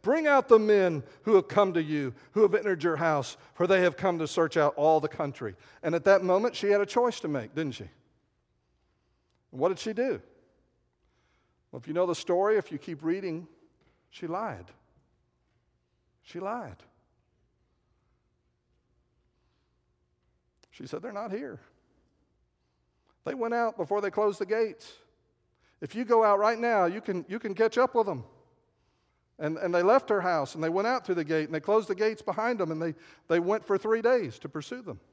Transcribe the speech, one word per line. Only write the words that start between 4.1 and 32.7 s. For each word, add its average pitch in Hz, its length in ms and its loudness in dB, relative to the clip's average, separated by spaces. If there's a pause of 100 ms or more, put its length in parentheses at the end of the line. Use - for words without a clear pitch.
to 160 80 -4
search 160 300 0
out 143 200 2
all 156 240 4
the 151 80 -4
country." 135 460 -8 (280)
And 165 120 -2
at 165 100 -2
that 196 180 6
moment, 196 340 0
she 202 120 -4
had 202 120 4
a 202 60 0
choice 240 340 -2
to 165 80 -6
make, 127 260 -6
didn't 147 180 -4
she? 98 160 -14 (1600)
And 131 100 -10
what 160 80 2
did 185 100 -2
she 220 140 -6
do? 220 300 -4 (1500)
Well, 131 100 -14
if 120 80 -20
you 156 40 -8
know 175 140 0
the 175 80 -2
story, 190 420 0
if - 160 -4
you 143 60 -10
keep 156 240 -12
reading, 170 440 -6 (600)
she - 180 -16
lied. 160 440 -10 (1500)
She - 180 -12
lied. 190 420 -8 (4000)
She - 160 -16
said, - 160 -10
"They're 226 100 -12
not 202 180 -10
here. 190 300 -10 (1600)
They 254 100 -6
went 233 180 -4
out 233 240 -2
before 196 240 -2
they 202 100 -4
closed 208 280 0
the 196 80 -6
gates. 214 520 -4 (840)
If 156 140 -12
you 240 100 -4
go 226 200 4
out 208 140 6
right 220 200 2
now, 233 260 2
you 180 160 -2
can, 180 280 -6
you 202 100 -6
can 190 160 -8
catch 220 220 2
up 254 180 2
with 226 120 2
them." 139 180 -6 (1120)
And, 156 200 -6
and 175 160 -4
they 175 80 4
left 233 260 4
her 208 120 2
house, 170 340 -2
and 156 80 -6
they 160 60 -2
went 190 180 -2
out 247 180 -2
through 185 120 -2
the 165 80 -2
gate, 156 200 0
and 156 100 -10
they 151 60 -4
closed 214 280 0
the 202 60 -2
gates 214 280 -2
behind 220 380 -2
them, 165 100 -2